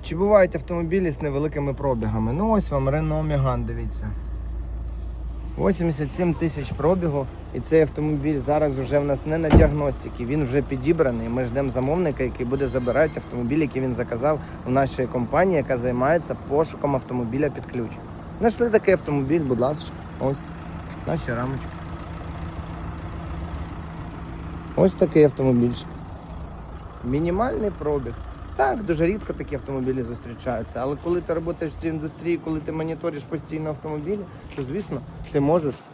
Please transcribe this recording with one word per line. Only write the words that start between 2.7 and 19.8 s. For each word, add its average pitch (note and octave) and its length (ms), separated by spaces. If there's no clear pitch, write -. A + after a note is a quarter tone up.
вам C3+ 180
Renault D#3 380
Megane, C3 380
дивіться. A2+ 440
Вісімдесят D#3 580
сім F3 180
тисяч D3+ 380
пробігу. D3+ 540
І - 60
цей D#3+ 220
автомобіль D3+ 580
зараз C#3+ 380
вже C3+ 220
в C#3+ 60
нас C#3 200
не D#3 120
на E3 120
діагностиці, D3 760
він C#3+ 200
вже C3 160
підібраний. C3 680
Ми B2 160
ждемо C3 240
замовника, C3+ 540
який B2 220
буде C3+ 220
забирати B2+ 480
автомобіль, B2 420
який C#3 240
він C3 120
заказав B2 460
у - 20
нашої C3 380
компанії, D3 500
яка C3 200
займається B2+ 580
пошуком C#3+ 480
автомобіля B2+ 540
під - 160
ключ. A#2 260
Знайшли A3+ 300
такий G#3 240
автомобіль, D3 480
будь B2+ 180
ласка, C#3+ 360